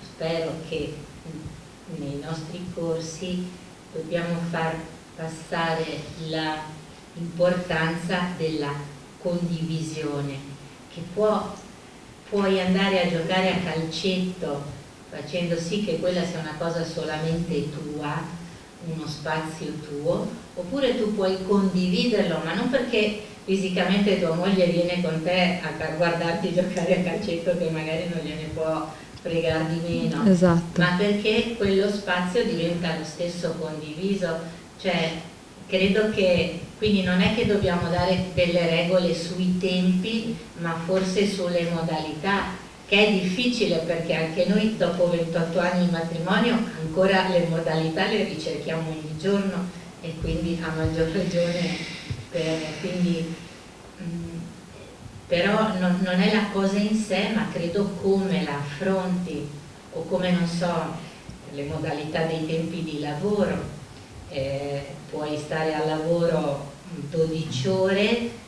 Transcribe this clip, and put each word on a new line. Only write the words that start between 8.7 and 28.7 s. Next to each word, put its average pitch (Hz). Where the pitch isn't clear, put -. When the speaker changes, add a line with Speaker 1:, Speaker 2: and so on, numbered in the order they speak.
Speaker 1:
condivisione, 156
che 165
può, 202
puoi 190
andare 190
a 165
giocare 180
a 175
calcetto 165
facendo 165
sì 208
che 165
quella 180
sia -
una 156
cosa 165
solamente 160
tua, 151
uno 156
spazio 160
tuo, 147
oppure 240
tu 208
puoi 190
condividerlo, 190
ma 165
non 247
perché 220
fisicamente 190
tua 165
moglie 185
viene 175
con 160
te 180
a 160
ca-, 156
guardarti 170
giocare 180
a 180
calcetto, 170
che 165
magari 160
non 160
gliene 151
può 160